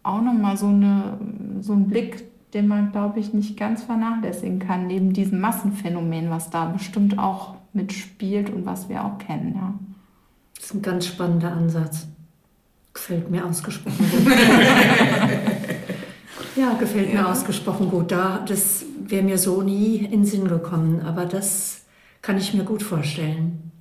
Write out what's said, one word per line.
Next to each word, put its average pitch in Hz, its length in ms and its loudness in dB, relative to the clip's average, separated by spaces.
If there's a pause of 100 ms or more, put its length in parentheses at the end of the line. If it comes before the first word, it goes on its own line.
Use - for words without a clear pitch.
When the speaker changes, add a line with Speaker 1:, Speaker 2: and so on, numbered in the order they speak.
Speaker 1:
auch 196 200 -2
nochmal 214 360 2
so 202 100 0
eine, 202 520 4 (420)
so 208 120 -2
ein 196 140 6
Blick, - 360 -2 (300)
den 208 160 2
man, 208 240 2
glaub 208 240 -2
ich, 208 160 -4
nicht 208 240 -2
ganz 220 260 -2
vernachlässigen 220 720 -2
kann, 185 300 -2
neben 190 260 2
diesem 190 280 0
Massenphänomen, 170 880 -2
was 165 200 -4
da 170 160 -2
bestimmt 202 540 0
auch - 360 -4 (180)
mitspielt 202 760 -4
und 180 160 -6
was 185 240 -8
wir - 140 -6
auch - 140 -6
kennen. - 380 -6
Ja. 190 180 -4 (840)
Speaker 2:
Das - 120 -16
ist - 80 -10
ein 190 60 -2
ganz 175 260 -2
spannender 170 440 0
Ansatz. 165 560 -2 (840)
Gefällt 170 360 -4
mir 180 160 -2
ausgesprochen - 640 -2
gut. 254 240 6
<laughs> - 0 - (2250)
Ja, 254 240 2
gefällt 202 300 0
mir 214 100 2
Speaker 3:
Ja. 185 120 2
Speaker 2:
ausgesprochen 196 600 -2
gut. 170 200 0
Da, 190 360 0
das - 380 -2 (200)
wär 196 160 0
mir 190 160 2
so 185 240 2
nie 202 360 0
in 202 140 -2
den 202 140 4
Sinn 190 220 0
gekommen, 165 540 0
aber 170 240 -4
das - 560 -4 (420)
kann 196 140 0
ich - 180 -2
mir 185 80 2
gut 214 180 -2
vorstellen. 160 1000 -2